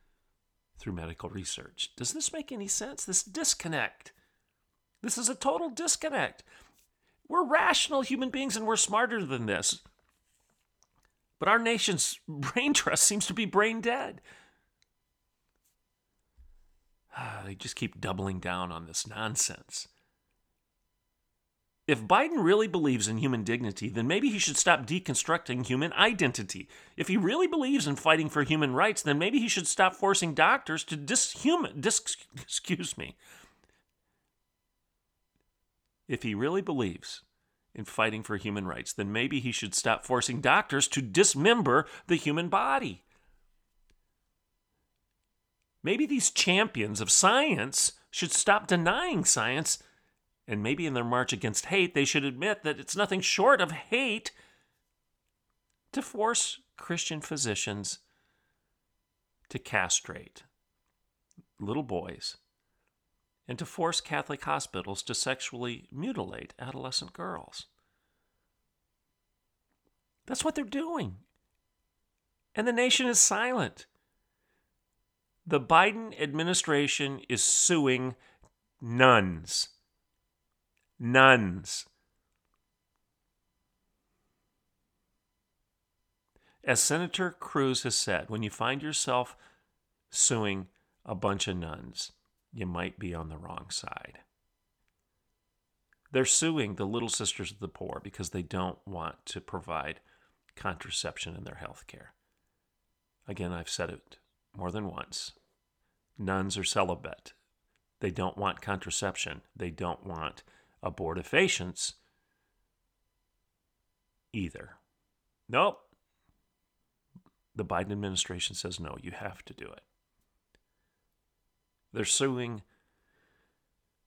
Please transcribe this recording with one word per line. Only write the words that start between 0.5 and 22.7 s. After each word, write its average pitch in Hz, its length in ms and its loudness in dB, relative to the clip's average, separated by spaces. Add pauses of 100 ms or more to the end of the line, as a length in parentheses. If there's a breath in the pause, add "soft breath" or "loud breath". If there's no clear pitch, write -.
through - 140 -10
medical 82 380 -10
research. - 680 -10
Does - 160 -4
this 302 200 -6
make 311 180 -10
any 220 180 -8
sense? - 360 -6
This 185 180 0
disconnect. 170 920 -4 (920)
This - 140 -4
is 233 120 0
a 254 60 -2
total 320 360 -2
disconnect. 277 720 -4 (880 soft breath)
We're 349 160 2
rational 294 580 4
human 247 280 -4
beings 262 260 -4
and 220 100 -4
we're 220 100 2
smarter 214 480 2
than 127 220 -2
this. 98 360 0 (1600)
But 175 100 -2
our 220 100 8
nation's 226 640 0
<laughs> - 60 -18
brain 160 460 0
trust - 300 4
seems 208 220 2
to 185 80 -4
be 226 100 -2
brain 208 360 2
dead. 240 400 -4 (3000 soft breath)
<sighs> 107 280 -10
They 95 100 -10
just - 220 -10
keep - 240 -8
doubling 95 400 -4
down 90 300 -4
on 85 160 -12
this 80 200 -6
nonsense. - 840 -6 (2000)
If 131 160 2
Biden 247 420 4
really 208 240 6
believes 139 400 2